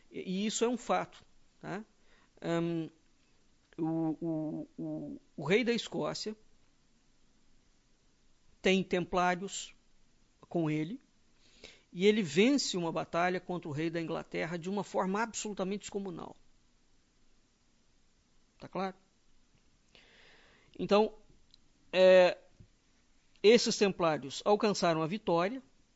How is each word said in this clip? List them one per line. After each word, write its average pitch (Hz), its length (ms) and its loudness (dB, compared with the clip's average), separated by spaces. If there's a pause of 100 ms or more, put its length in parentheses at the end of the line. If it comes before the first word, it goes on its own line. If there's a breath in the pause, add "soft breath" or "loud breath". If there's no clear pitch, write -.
(100)
E, - 100 -12
e 190 260 -4
isso 226 180 -2
é 233 40 2
um 247 80 -2
fato, - 480 -4 (360)
tá? 175 240 -10 (580 soft breath)
Hum, 170 480 -2 (880)
o, 160 420 -2
o, 160 560 -6
o, 156 440 -10 (160)
o 160 80 -10
rei 196 180 2
da 233 100 0
Escócia 170 640 -6 (2250)
tem 190 220 2
templários 180 920 -2 (760)
com 165 200 -2
ele, 156 320 -4 (960 loud breath)
e 180 100 4
ele 214 160 6
vence 196 540 2
uma 165 140 -2
batalha 170 480 0
contra 180 300 -8
o 147 40 -6
rei 156 160 -2
da 165 120 -4
Inglaterra 165 580 -6
de 165 100 -10
uma 196 140 -2
forma 190 400 -2
absolutamente 202 600 -6
descomunal. 190 540 -10 (2250)
Tá - 80 -20
claro? 185 300 -8 (1800 soft breath)
Então, 202 380 2 (800)
é, 185 440 8 (1040)
esses 220 360 6
templários 160 680 -2
alcançaram 190 580 2
a 160 40 -2
vitória 185 560 -2 (340)